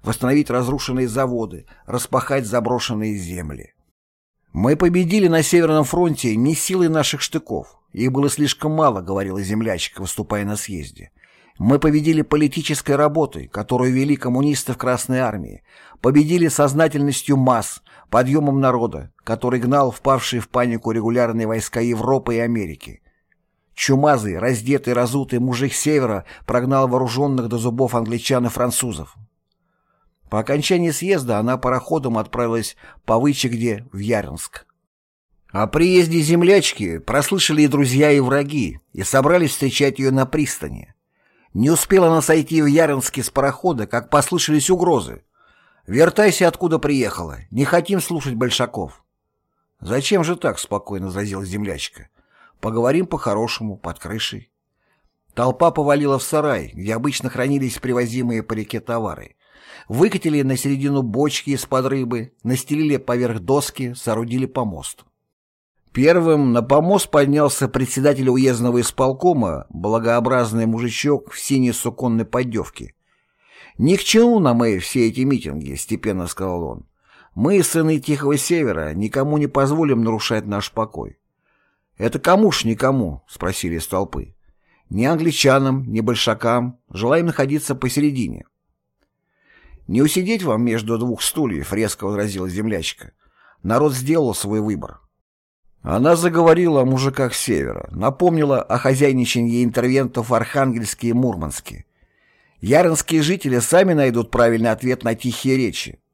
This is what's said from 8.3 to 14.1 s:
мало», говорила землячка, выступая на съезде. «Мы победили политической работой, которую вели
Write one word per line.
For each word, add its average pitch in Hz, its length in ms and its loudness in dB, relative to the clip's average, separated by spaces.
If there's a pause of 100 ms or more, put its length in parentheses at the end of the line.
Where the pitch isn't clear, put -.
мало», 139 300 2
говорила 98 400 -4
землячка, 101 600 -4
выступая 101 440 -6
на 104 100 -4
съезде. 85 560 -12 (460)
«Мы 131 220 4
победили 151 420 2
политической 147 760 0
работой, 147 520 0
которую 123 440 -2
вели 139 240 0